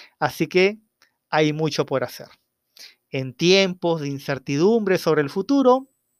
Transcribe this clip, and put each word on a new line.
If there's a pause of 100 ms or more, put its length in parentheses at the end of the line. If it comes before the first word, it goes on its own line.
(180)
así
que (500)
hay
mucho
por
hacer. (840)
En
tiempos
de
incertidumbre
sobre
el
futuro, (280)